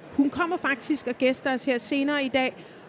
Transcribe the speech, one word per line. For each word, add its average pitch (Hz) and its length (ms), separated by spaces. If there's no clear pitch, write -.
hun 277 160
kommer 339 280
faktisk 277 500
og 247 80
gæster 262 380
os 247 120
her 247 120
senere 285 460
i 269 40
dag. 254 280